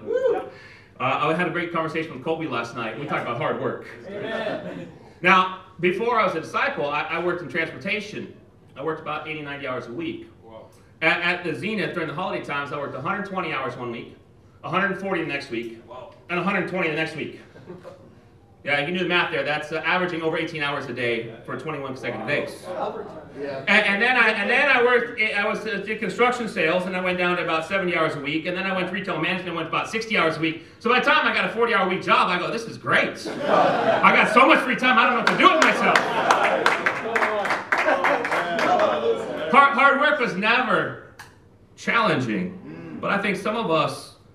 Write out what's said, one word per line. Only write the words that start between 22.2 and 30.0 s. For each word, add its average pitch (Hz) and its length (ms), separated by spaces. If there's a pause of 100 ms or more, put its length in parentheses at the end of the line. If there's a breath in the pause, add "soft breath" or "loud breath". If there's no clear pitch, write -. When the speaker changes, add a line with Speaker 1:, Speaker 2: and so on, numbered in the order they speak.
Speaker 1:
days. - 380 (760)
Speaker 2:
Yeah. 139 280
Speaker 1:
And, 202 180
and 202 160
then 247 140
I, 226 140
and 208 180
then 269 180
I 254 160
worked, 240 380
I 208 260
was, 202 140
uh, 202 240
did 214 160
construction 240 480
sales, 180 380
and 185 100
I 180 60
went 180 160
down 180 180
to 170 80
about 160 220
seventy 185 280
hours 160 220
a 139 40
week, 160 260
and 180 100
then 185 100
I 190 80
went 180 140
to 190 60
retail 175 260
management, 180 340
went 160 140
about - 220
sixty 220 260